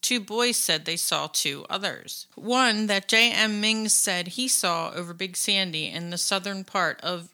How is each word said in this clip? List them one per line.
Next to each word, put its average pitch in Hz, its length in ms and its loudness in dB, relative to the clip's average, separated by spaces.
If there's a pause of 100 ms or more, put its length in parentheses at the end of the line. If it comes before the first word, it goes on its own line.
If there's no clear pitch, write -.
Two 247 200 0
boys 233 360 0
said 160 280 0
they 165 120 -4
saw 151 300 0
two 139 420 -2
others. - 640 -6
One 226 520 2
that 196 220 0
J 233 240 6
M 214 280 2
Ming 220 300 0
said 180 380 2
he 254 200 -4
saw 170 460 0
over 175 180 -8
Big 180 240 -8
Sandy 185 500 0
in 170 220 -8
the 175 80 -6
southern 190 480 -2
part 175 380 0
of 170 320 -6